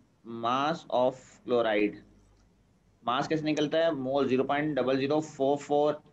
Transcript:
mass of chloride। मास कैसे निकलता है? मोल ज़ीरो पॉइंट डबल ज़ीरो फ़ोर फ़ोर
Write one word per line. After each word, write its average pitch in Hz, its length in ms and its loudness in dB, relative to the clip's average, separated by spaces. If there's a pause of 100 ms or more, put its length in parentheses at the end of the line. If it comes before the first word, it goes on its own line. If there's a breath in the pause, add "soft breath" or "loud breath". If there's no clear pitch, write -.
(260)
mass 123 580 -2 (140)
of 127 260 0 (220)
chloride। 110 500 2 (1080)
मास 131 240 -2
कैसे 156 160 -2
निकलता 151 340 0
है? 165 160 2
मोल 135 340 0
ज़ीरो 127 160 2
पॉइंट 143 340 -2
डबल 127 200 0
ज़ीरो 139 240 0
फ़ोर 143 360 0
फ़ोर 147 440 0 (120)